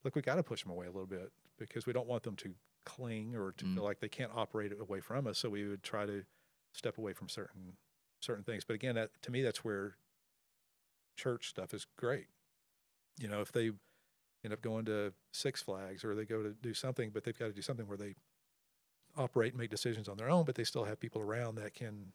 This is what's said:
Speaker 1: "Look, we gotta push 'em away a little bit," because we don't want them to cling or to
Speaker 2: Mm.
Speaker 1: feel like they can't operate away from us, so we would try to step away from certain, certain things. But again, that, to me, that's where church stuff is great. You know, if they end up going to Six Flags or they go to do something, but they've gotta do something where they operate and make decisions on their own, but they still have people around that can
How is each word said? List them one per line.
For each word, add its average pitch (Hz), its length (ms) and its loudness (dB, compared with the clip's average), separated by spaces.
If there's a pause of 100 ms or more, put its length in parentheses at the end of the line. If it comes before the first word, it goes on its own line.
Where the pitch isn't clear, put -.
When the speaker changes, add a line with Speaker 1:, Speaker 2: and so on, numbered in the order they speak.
Speaker 1:
"Look, 135 120 0
we 147 60 4
gotta 147 220 6
push - 200 -2
'em 95 80 -6
away 90 140 -4
a 90 60 -8
little 95 160 -4
bit," 92 240 -4 (260)
because 113 300 -4
we 123 60 0
don't 120 140 2
want 120 140 2
them 107 140 -4
to 92 180 -8 (320)
cling 117 500 -4
or 98 180 0
to - 120 -4
Speaker 2:
Mm. 92 80 4
Speaker 1:
feel 95 100 2
like 101 160 2
they 107 100 -2
can't 123 220 -4
operate 104 480 0
away 98 220 -2
from 127 240 0
us, 104 140 0
so 120 100 0
we 101 180 0
would 101 140 -4
try 104 240 0
to 101 180 -2 (500)
step - 260 -2
away 104 140 -2
from 95 160 -8
certain, 92 480 -8 (440)
certain 104 220 -2
things. 107 200 -2
But 113 120 0
again, 123 180 0
that, 113 160 2 (140)
to - 80 -4
me, 123 100 4
that's 120 220 4
where 101 340 0 (1200)
church 123 320 0
stuff - 240 -6
is 104 120 -6 (120)
great. 123 300 0 (920)
You 120 80 -2
know, 104 140 2
if 98 100 -2
they 113 200 4 (720)
end 107 100 -2
up 107 80 -6
going 113 240 0
to 104 280 2 (200)
Six - 280 0
Flags 95 440 -4
or 107 100 2
they 107 100 0
go 110 180 0
to 107 100 0
do 113 200 -4
something, 123 360 0
but 104 140 -2
they've 117 140 -2
gotta 110 160 -2
do 101 80 -6
something 113 260 -2
where 101 100 -6
they 101 180 -6 (1000)
operate 123 380 4
and 127 60 -4
make 117 120 -2
decisions 110 360 0
on 101 100 -4
their 113 120 0
own, 170 160 10
but 139 100 2
they 117 80 2
still 110 220 2
have 107 140 -2
people 113 220 -2
around 113 340 0
that 104 180 -4
can 104 420 -8